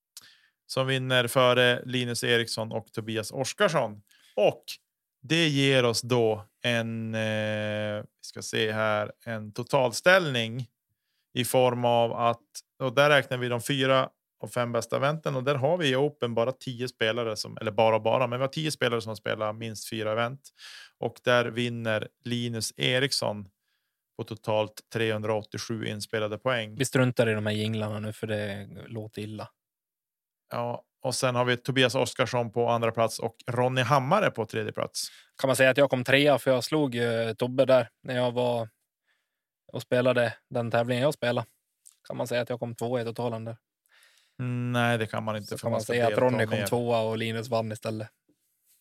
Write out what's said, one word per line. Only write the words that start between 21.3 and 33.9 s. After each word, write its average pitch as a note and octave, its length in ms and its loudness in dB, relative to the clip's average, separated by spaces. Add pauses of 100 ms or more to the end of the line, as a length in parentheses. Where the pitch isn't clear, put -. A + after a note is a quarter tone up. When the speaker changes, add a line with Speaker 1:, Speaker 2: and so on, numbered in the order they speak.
Speaker 1:
vinner A#2 640 -4 (160)
Linus A#2+ 520 -4
Eriksson B2+ 720 0 (680)
på A2+ 80 -8
totalt G#2+ 560 -2 (120)
trehundraåttiosju A2 960 -2
inspelade G#2+ 520 -4
poäng. A2 380 -2
Speaker 2:
Vi C3+ 80 -2
struntar B2 440 2
i A2 40 0
de G#2+ 140 -2
här G#2+ 60 0
jinglarna G#2+ 480 -4
nu, G#2+ 120 -8
för - 140 -10
det G#2 420 -6 (180)
låter G#2+ 360 -12
illa. G#2+ 260 -12 (1000)
Speaker 1:
Ja, A#2+ 340 -6 (180)
och B2+ 120 -2
sen B2+ 200 0
har B2 100 2
vi B2 120 2
Tobias B2+ 380 2
Oskarsson A#2+ 580 0
på A#2+ 160 0
andra A#2 240 2
plats A2+ 260 0
och A#2 180 -6 (100)
Ronny B2+ 360 0
Hammare C#3+ 480 2